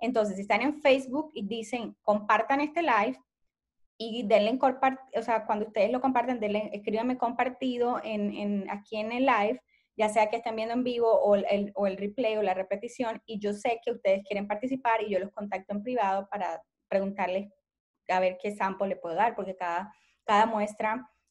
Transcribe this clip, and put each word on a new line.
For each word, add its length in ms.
Entonces, 340
si 80
están 200
en 180
Facebook 520
y 140
dicen, 560
"Compartan 580
este 220
live", 360
y 260
denle 260
en 80
compart-, 420
o 60
sea, 240
cuando 200
ustedes 240
lo 100
comparten, 400
denle, 320
escríbanme 460
compartido 840
en, 300
en, 360
aquí 260
en 160
el 140
live, 360
ya 120
sea 180
que 80
estén 200
viendo 180
en 100
vivo 260
o 260
el, 380
o 120
el 100
replay 400
o 60
la 100
repetición, 720
y 140
yo 160
sé 280
que 100
ustedes 320
quieren 220
participar 560
y 60
yo 100
los 120
contacto 420
en 100
privado 480
para 320
preguntarles 600
a 120
ver 180
qué 160
sample 340
le 80
puedo 180
dar, 200
porque 220
cada, 340
cada 200
muestra 640